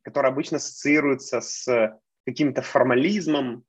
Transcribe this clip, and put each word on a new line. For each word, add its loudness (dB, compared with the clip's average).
которая 0
обычно -4
ассоциируется 0
с 0
каким-то 0
формализмом, 0